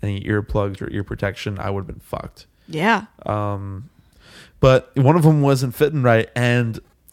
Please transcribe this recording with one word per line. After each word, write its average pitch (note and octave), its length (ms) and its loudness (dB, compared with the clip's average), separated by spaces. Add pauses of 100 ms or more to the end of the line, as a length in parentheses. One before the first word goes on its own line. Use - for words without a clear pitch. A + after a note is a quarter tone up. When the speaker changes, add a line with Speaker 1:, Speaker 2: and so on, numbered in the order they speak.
Speaker 1:
any G2+ 180 -4
earplugs G2+ 600 -4
or - 100 -10
ear G2+ 120 -6
protection, G2+ 540 -8
I G2 140 -6
would've G2 160 -6
been - 120 -14
fucked. - 460 -14 (220)
Speaker 2:
Yeah. G3 380 -2 (200)
Speaker 1:
Um, G2+ 640 -6 (680)
but C3 360 4
one C#3+ 200 4
of E3+ 80 2
them D3+ 180 6
wasn't C3+ 320 2
fitting D3 300 0
right, A2+ 320 4
and A#2+ 440 0 (340)